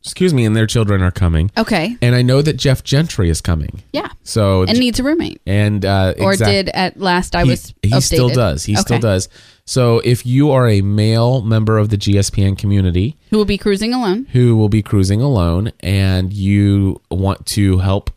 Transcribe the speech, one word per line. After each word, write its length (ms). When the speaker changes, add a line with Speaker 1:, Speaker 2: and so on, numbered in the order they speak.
Speaker 1:
excuse 300
me, 120
and 100
their 120
children 340
are 100
coming. 460
Speaker 2:
Okay. 440
Speaker 1:
And 120
I 80
know 200
that 160
Jeff 260
Gentry 460
is 120
coming. 400
Speaker 2:
Yeah. 160
Speaker 1:
So 400
Speaker 2:
And 120
Speaker 1:
J-, 40
Speaker 2:
needs 200
a 40
roommate. 440
Speaker 1:
and, 380
uh, 340
Speaker 2:
Or 140
Speaker 1:
exact- 180
Speaker 2:
did 180
at 300
last 360
I 100
Speaker 1:
he, 60
Speaker 2:
was 300
Speaker 1:
he 200
still 280
Speaker 2:
updated. 60
Speaker 1:
does. 300
He 100
still 220
Speaker 2:
Okay. 40
Speaker 1:
does. 280
So 340
if 260
you 260
are 160
a 140
male 600
member 360
of 120
the 80
G 200
S 140
P 120
N 120
community 600
Speaker 2:
Who 80
will 80
be 120
cruising 360
alone. 400
Speaker 1:
who 240
will 120
be 120
cruising 400
alone, 580
and 540
you 680
want 360
to 300
help 400